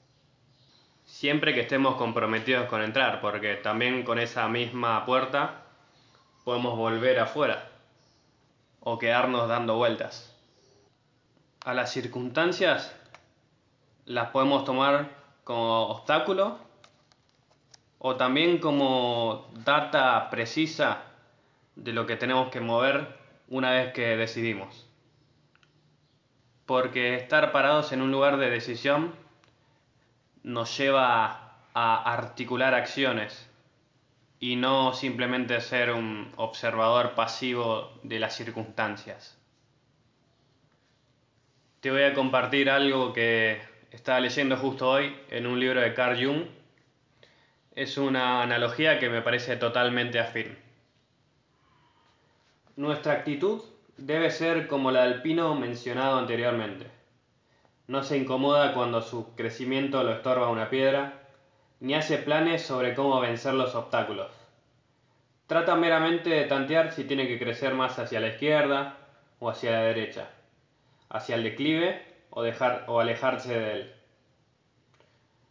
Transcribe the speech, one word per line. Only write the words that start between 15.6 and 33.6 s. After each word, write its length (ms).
obstáculo 680
o 180
también 400
como 960
data 680
precisa 720
de 160
lo 140
que 100
tenemos 320
que 120
mover 540
una 240
vez 200
que 240
decidimos. 680
Porque 500
estar 380
parados 400
en 80
un 100
lugar 280
de 100
decisión 640
nos 360
lleva 800
a 400
articular 580
acciones 760